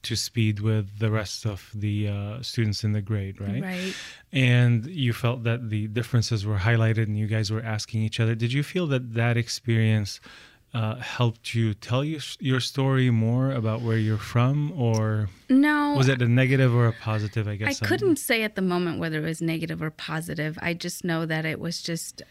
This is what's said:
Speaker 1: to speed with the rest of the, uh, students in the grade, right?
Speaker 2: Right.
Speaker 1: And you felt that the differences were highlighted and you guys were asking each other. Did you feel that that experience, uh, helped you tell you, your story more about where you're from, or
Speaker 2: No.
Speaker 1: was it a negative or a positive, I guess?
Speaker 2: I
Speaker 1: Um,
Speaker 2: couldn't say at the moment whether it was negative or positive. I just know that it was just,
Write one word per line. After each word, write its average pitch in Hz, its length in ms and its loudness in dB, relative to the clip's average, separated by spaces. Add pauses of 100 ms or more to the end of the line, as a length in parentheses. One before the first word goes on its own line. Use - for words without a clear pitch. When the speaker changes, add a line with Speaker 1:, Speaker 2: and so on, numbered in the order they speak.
Speaker 1:
to 117 120 -4
speed 107 440 0
with 104 400 -2
the 110 100 0
rest 107 340 -4
of 104 300 -6
the, 104 340 -2
uh, 104 320 -6
students 110 440 -2
in 104 80 2
the 104 100 0
grade, 98 380 -4
right? 98 200 -4
Speaker 2:
Right. 185 340 -6 (380)
Speaker 1:
And 123 540 4
you 143 260 0
felt 120 320 -2
that 117 240 -2
the 107 200 -2
differences 110 580 0
were 107 120 0
highlighted 113 460 4
and 104 140 -2
you 107 80 0
guys 107 240 0
were 110 100 -2
asking 110 420 -4
each 110 180 -2
other. 113 160 4
Did 117 160 0
you 143 100 2
feel 180 240 -2
that 127 280 0
that 117 220 2
experience, 110 840 2 (540)
uh, 113 220 -2
helped - 600 -2
you 110 180 2
tell 127 300 -4
you, 156 160 -6 (180)
your 131 220 0
story 131 500 2
more 117 400 2
about 113 320 -2
where 113 160 0
you're 107 200 0 (160)
from, 143 420 2
or 110 520 2 (200)
Speaker 2:
No. 294 480 4
Speaker 1:
was 131 120 4
it 127 140 2
a 117 60 4
negative 131 440 4
or 120 140 4
a 113 60 4
positive, 107 560 -2
I 104 80 -4
guess? 117 260 -4
Speaker 2:
I - 20 -6
Speaker 1:
Um, - 40 -2
Speaker 2:
couldn't 359 300 2
say 226 260 0
at 214 100 -4
the 196 80 -2
moment 175 380 0
whether 160 180 -2
it 151 60 -2
was 165 180 -4
negative 165 400 -4
or 156 80 -4
positive. 160 720 -6
I 170 120 -2
just 175 300 -8
know 165 220 0
that 160 180 -2
it 156 140 -4
was 165 240 -8
just, - 480 -8